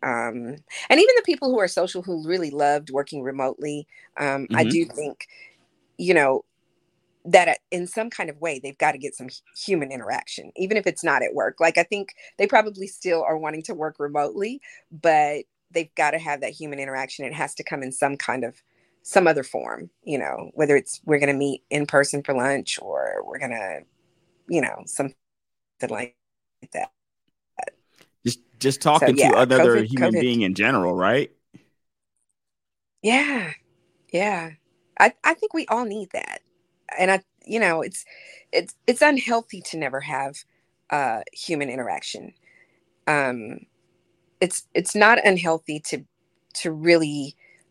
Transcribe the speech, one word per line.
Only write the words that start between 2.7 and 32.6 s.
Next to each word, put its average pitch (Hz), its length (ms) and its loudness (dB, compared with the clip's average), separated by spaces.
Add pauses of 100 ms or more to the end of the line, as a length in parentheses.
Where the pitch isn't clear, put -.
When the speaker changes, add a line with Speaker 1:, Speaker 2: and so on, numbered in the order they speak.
Speaker 1:
working 143 320 -6
remotely, 135 640 -6 (300)
um, 139 360 -2
I 156 100 4
Speaker 2:
Mm-hmm. - 20 2
Speaker 1:
do 160 200 0
think, - 420 -10 (720)
you 180 160 2
know, 139 320 2 (800)
that 175 340 6 (100)
in 180 160 -4
some 220 240 -6
kind 185 220 -8
of 147 100 -14
way, 156 180 -6
they've 135 200 -12
gotta 151 180 0
get 135 160 -10
some 127 140 -14
hu-, - 60 -18 (220)
human 151 360 -2
interaction, 117 640 -8
even 196 220 0
if 196 100 0
it's 165 160 -4
not 139 180 4
at - 140 -4
work. 117 240 -2
Like, 165 180 4
I 175 60 4
think 202 320 -8 (220)
they 202 100 0
probably 208 400 2
still 170 360 -2
are 156 140 -2
wanting 156 260 -8
to 202 120 -10
work 151 240 -8
remotely, 147 600 -4 (320)
but 151 540 2 (260)
they've 165 240 -4
gotta 151 240 0
have 147 220 -6
that 127 100 -6
human 147 280 -10
interaction. 135 460 -8
It 127 80 -8
has 147 220 -6
to 151 80 -12
come 143 200 -8
in 131 80 -8
some 139 260 -2
kind 123 260 -4
of, 117 200 -10 (400)
some - 240 4
other 151 160 2
form, 60 460 -10 (140)
you 147 140 -4
know, 76 380 -8
whether 143 200 4
it's - 300 0
we're 151 140 4
gonna 143 140 2
meet 139 360 -2
in 147 160 -2
person 143 380 2
for 143 120 -2
lunch 131 460 -2
or 60 440 -4
we're 53 140 -12
gonna, 104 420 -8 (680)
you 160 140 0
know, - 240 -6
something - 300 -6 (760)
like 120 260 -8 (580)
that. - 180 -6 (1300)
Speaker 2:
Just, 120 140 -4 (200)
just 135 220 0
talking 147 340 6
Speaker 1:
So, - 20 -2
yeah, 131 140 6
Speaker 2:
to 117 100 6
another 127 400 6
Speaker 1:
covid, - 20 2
Speaker 2:
human 123 340 2
Speaker 1:
covid. - 20 2
Speaker 2:
being 120 220 2
in 95 140 2
general, 101 400 2
right? 104 360 2 (1700)